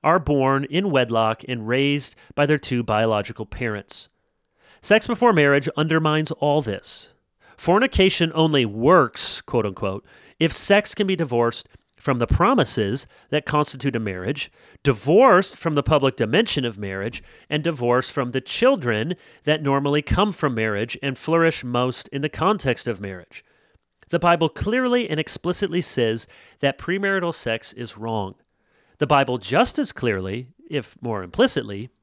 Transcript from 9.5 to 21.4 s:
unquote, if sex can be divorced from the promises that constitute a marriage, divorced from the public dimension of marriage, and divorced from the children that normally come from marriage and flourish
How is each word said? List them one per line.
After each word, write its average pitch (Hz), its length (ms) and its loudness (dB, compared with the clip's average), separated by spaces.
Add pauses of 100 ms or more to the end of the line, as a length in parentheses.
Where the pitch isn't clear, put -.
unquote, 98 400 -6 (340)
if 160 140 0
sex - 420 2
can 202 120 -2
be 185 100 0
divorced 120 500 -2 (320)
from 131 200 -2
the 117 80 0
promises 135 800 2 (260)
that 151 140 -2
constitute 139 520 -2
a - 20 0
marriage, 104 500 -6 (320)
divorced 185 760 4
from 160 180 -2
the 143 80 2
public 135 320 2
dimension 131 480 0
of 117 140 -6
marriage, 101 440 -8 (280)
and 151 160 -2
divorced 127 480 0
from 127 160 -2
the 131 100 -2
children 139 720 0 (300)
that 151 180 0
normally 143 400 0
come 202 300 0
from 139 240 -2
marriage 110 480 -2
and 139 140 -4
flourish 165 480 0